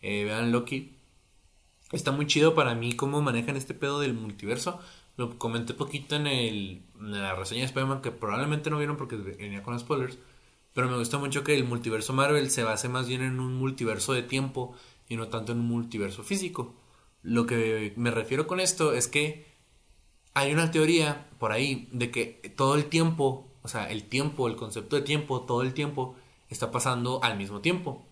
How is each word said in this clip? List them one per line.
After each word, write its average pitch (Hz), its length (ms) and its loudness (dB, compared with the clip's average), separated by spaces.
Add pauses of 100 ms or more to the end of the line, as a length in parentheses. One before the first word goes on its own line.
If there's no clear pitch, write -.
Eh, 101 240 -2
vean 113 260 0
Loki. 120 460 -2 (920)
Está 135 200 -2
muy 147 160 0
chido 151 280 8
para 131 200 4
mí 120 200 0
cómo 143 260 0
manejan 123 340 0
este 135 180 -4
pedo 143 260 -2
del 135 140 0
multiverso. 110 680 -4 (380)
Lo 120 220 -6
comenté 117 340 -2
poquito 143 420 -4
en 147 120 0
el, 107 540 -2 (180)
en 104 120 -10 (100)
la 95 140 -2
reseña 95 260 -4
de 131 60 0
Spider-Man, 131 340 0
que 120 100 -4
probablemente 147 580 -2
no 151 80 -2
vieron 147 200 -2
porque 123 180 -6
venía 101 480 -8
con 120 160 -4
spoilers. 127 380 -2 (560)
Pero 127 160 0
me 123 80 0
gusta 120 200 0
mucho 143 280 -2
que 151 100 6
el 135 80 4
multiverso 117 480 -2
Marvel 139 400 4
se 123 120 4
base 110 260 0
más 127 180 0
bien 127 140 -2
en 127 180 -2
un 127 160 -2
multiverso 131 560 0
de 123 120 2
tiempo 131 520 -4 (320)
y 120 80 -6
no 113 140 -4
tanto 113 240 -4
en 117 60 0
un 117 80 2
multiverso 113 560 -2
físico. 190 520 -4 (480)
Lo 117 220 2
que 110 500 0
me 120 160 0
refiero 117 340 0
con 180 140 -2
esto 180 320 2
es 120 160 2
que 151 380 0 (880)
hay 139 180 4
una 160 200 4
teoría 156 580 4 (100)
por 107 140 2
ahí 135 400 0
de 120 180 -2
que - 460 -6
todo 135 180 6
el 147 120 4
tiempo, 160 640 2 (120)
o - 80 -10
sea, 107 200 -4
el 104 140 -6
tiempo, 135 460 0
el 113 80 -4
concepto 113 400 -4
de 139 40 2
tiempo, 143 420 0
todo 120 180 2
el 127 120 0
tiempo 143 440 -4 (320)
está 123 220 -4
pasando 123 520 0
al 110 140 2
mismo 101 240 -6
tiempo. 165 500 -2